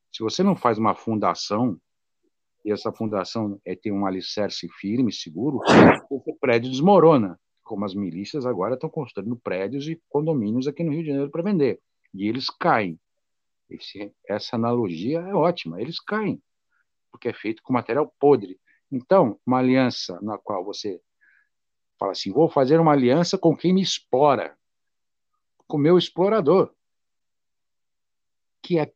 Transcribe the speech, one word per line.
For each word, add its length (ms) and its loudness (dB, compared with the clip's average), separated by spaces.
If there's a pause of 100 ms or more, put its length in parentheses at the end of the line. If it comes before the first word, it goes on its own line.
(120)
Se 100 -10
você 200 -2
não 140 4
faz 200 2
uma 180 2
fundação, 880 -2 (840)
e 60 -4
essa 220 -4
fundação 720 -6
é 100 -8
ter 160 -8
um 140 -2
alicerce 640 -6
firme, 440 -4
seguro, 480 -6 (500)
esse 280 -8
prédio 320 2
desmorona, 680 4 (220)
como 220 -8
as 100 -6
milícias 500 -6
agora 300 -2
estão 160 -8
construindo 460 -8
prédios 520 -6
e 200 -10
condomínios 580 -2
aqui 180 -4
no 80 -2
Rio 100 -4
de 60 -6
Janeiro 220 -4
pra 120 -4
vender. 380 0 (320)
E 160 -4
eles 220 -6
caem. 480 0 (680)
Esse, 440 -16 (160)
essa 280 -6
analogia 640 -2
é 140 -8
ótima, 460 -2
eles 180 -8
caem, 440 -6 (680)
porque 180 -10
é 40 -4
feito 300 -8
com 100 -6
material 460 -2
podre. 420 2 (320)
Então, 540 2
uma 120 2
aliança 600 0
na 160 -8
qual 280 -8
você 360 -8 (1000)
fala 140 -4
assim, 200 -8
"Vou 160 4
fazer 320 2
uma 120 6
aliança 460 2
com 180 4
quem 160 0
me 80 4
explora, 760 0 (1120)
com 80 -6
o 40 0
meu 160 6
explorador." 760 2 (1900)
Que 160 0
é, 180 -2